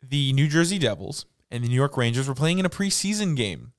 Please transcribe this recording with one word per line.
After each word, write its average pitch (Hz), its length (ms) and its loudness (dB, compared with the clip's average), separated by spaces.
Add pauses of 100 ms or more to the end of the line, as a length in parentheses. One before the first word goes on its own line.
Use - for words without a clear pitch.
the 135 300 0
New 143 140 4
Jersey 170 300 2
Devils 107 480 -2 (240)
and 120 140 -6
the 117 60 -2
New 123 60 2
York 139 220 2
Rangers 123 300 2
were 135 80 -4
playing 160 240 0
in 185 60 0
a 175 40 2
preseason 196 640 -2
game. 104 440 -4